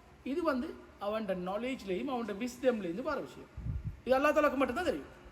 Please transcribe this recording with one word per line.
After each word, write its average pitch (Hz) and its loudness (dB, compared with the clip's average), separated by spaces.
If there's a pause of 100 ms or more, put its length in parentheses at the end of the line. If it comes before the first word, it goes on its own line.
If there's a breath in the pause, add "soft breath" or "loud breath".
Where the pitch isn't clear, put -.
(240)
இது 285 -2
வந்து 285 0 (260)
அவன்ட 208 -2 (120)
நாலேஜ்லயும் 214 -4
அவன்ட 233 -2
விஸ்டம்லயும் 220 0
வர 277 -2
விஷயம். 139 -14 (580)
இது 254 6
அல்லாஹ் 302 6
தாலாக்கு 294 6
மட்டும்தான் 269 2
தெரியும். 160 -2 (100)